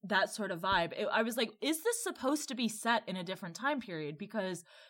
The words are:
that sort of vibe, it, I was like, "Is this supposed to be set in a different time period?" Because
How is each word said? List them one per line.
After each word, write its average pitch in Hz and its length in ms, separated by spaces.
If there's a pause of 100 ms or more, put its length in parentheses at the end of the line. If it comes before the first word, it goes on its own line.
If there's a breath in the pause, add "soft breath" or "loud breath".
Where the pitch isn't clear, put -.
that 190 260
sort 196 220
of 165 80
vibe, 175 320
it, 202 200
I 220 120
was 226 120
like, 240 140 (100)
"Is 311 220
this 466 220
supposed 294 460
to 262 40
be 233 140
set 226 400
in 185 80
a 185 80
different 175 320
time 277 240
period?" 156 360
Because 190 480 (260 soft breath)